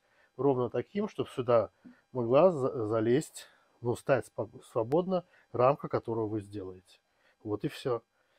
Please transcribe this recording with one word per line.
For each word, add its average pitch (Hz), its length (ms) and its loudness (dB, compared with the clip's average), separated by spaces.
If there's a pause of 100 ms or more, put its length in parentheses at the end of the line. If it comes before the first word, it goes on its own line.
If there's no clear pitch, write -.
(380)
ровно 127 320 2
таким, 202 380 -4
чтобы - 200 -8
сюда 117 420 2 (420)
могла 127 380 4
за-, 131 360 -2
залезть, 113 600 0 (340)
ну, 117 140 -2
стать 127 300 -2
спо-, 107 220 -8 (240)
свободно 170 520 -2 (280)
рамка, 131 360 0
которую 113 400 -4
вы 107 120 -4
сделаете. 95 600 -14 (440)
Вот 104 200 -6
и - 40 -4
все. 120 340 -6 (360)